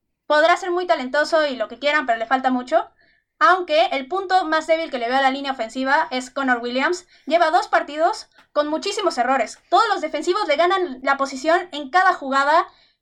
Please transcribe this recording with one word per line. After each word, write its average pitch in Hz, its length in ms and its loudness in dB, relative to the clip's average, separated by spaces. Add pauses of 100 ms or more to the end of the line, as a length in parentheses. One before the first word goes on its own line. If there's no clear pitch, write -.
(260)
Podrá 320 320 4
ser 370 140 -6
muy 359 160 -2
talentoso 294 580 0
y 269 120 -4
lo 214 100 -4
que 240 100 -16
quieran, 294 300 0
pero 226 100 0
le 226 80 -4
falta 262 240 0
mucho. 262 400 -2 (480)
Aunque 349 500 4
el 269 200 -4
punto 370 380 0
más 311 200 -2
débil 320 240 0
que 277 80 -6
le 233 120 -4
veo 254 80 2
a 269 40 2
la 262 100 2
línea 277 200 -6
ofensiva 262 580 -4
es 254 220 -8
Connor 262 260 -2
Williams. 254 480 -4 (220)
Lleva 320 240 4
dos 415 160 2
partidos 320 640 -2 (220)
con 294 160 0
muchísimos 330 520 -4
errores. 247 400 -2 (100)
Todos 427 200 4
los 381 120 -2
defensivos 330 460 -2
le 294 80 2
ganan 349 480 0
la 269 140 0
posición 302 540 -2
en 285 200 -10
cada 370 220 4
jugada 285 520 2 (360)